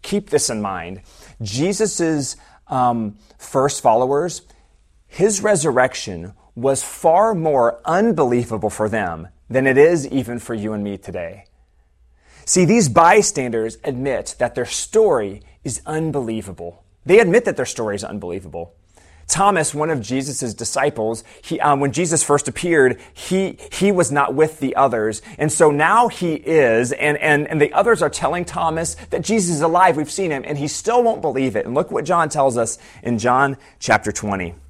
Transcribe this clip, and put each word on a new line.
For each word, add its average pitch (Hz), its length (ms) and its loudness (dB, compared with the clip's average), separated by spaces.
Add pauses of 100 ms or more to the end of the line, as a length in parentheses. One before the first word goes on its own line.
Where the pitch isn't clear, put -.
Keep 202 260 -4
this 147 200 0
in 110 120 -4
mind. 92 400 -8 (400)
Jesus's, 160 920 -2 (320)
um, 120 500 -2 (220)
first 139 420 -2
followers, 135 640 0 (640)
his 208 340 0
resurrection 127 920 0 (200)
was 127 300 0
far 190 500 2
more 147 500 2
unbelievable 123 840 0
for 107 200 -4
them 90 400 -6 (200)
than 131 160 0
it 131 120 4
is 160 300 6
even 120 300 -4
for 117 160 -10
you 107 200 -6
and 104 100 -4
me 101 140 -6
today. 92 480 -12 (1000)
See, 185 180 2
these 185 260 4
bystanders 127 960 2
admit 131 540 -4
that 120 160 -2
their 127 120 -4
story 120 760 0 (220)
is - 220 -8
unbelievable. 113 960 -6 (220)
They 190 140 8
admit 220 260 4
that - 100 -2
their 127 100 -2
story 107 300 -6
is 101 80 -8
unbelievable. 87 720 -12 (520)
Thomas, 190 460 2
one 151 160 -2
of 147 120 -2
Jesus' 127 520 -6
disciples, 113 680 -4 (180)
he, - 180 -8
um, 143 200 2
when 139 120 0
Jesus 160 320 -2
first 143 240 0
appeared, 139 540 2 (100)
he, - 460 -4 (140)
he 196 200 2
was 175 200 2
not 139 240 0
with 156 240 2
the 135 160 -2
others. 113 480 0 (160)
And 147 120 0
so 160 200 6
now 185 380 4
he 170 260 -4
is, 127 560 2
and, 147 260 0
and, 147 300 2
and 160 120 -2
the 147 140 2
others 196 300 4
are 151 60 2
telling 170 360 -4
Thomas 165 480 -4 (160)
that 160 140 -4
Jesus 185 320 0
is 143 60 -2
alive, 170 360 4
we've 151 140 -4
seen 190 180 -4
him, 139 160 -4
and 147 140 -6
he 147 80 -4
still 226 340 0
won't 226 220 0
believe 131 320 -2
it. 107 100 -2
And 113 80 -8
look 156 160 -2
what 120 160 -4
John 165 240 0
tells 135 260 2
us 117 220 -2 (240)
in 120 160 -2
John 131 400 2 (220)
chapter 107 320 0
twenty. 95 420 -6 (160)